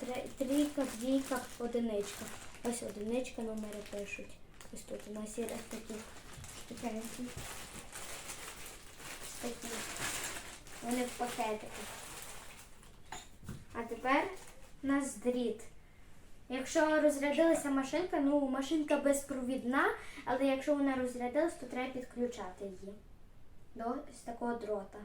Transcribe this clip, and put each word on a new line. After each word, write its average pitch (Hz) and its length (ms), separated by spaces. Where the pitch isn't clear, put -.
три-, 247 240
трійка, 285 460
двійка, 262 460
одиничка. 233 680
Ось 240 180
одиничка, 226 600
номери 214 360
пишуть. 202 400
Ось - 60
тут 202 200
у 214 100
нас 214 180
є 233 60
ось 226 340
такі 220 220
штукенці. 233 560
Ось 240 60
такі. 233 240
Вони 247 220
в 247 40
пакетику. 220 760
А 233 100
тепер 262 420
у 277 40
нас 269 300
дріт. 233 440
Якщо 302 520
розрядилася 294 720
машинка, 302 500
ну, 277 280
машинка 294 480
безпровідна, 269 960
але 262 220
якщо 269 280
вона 277 200
розрядилась, 254 600
то 262 120
треба 254 260
підключати 233 720
її 196 300
до - 100
ось - 400
такого 240 300
дрота. 202 500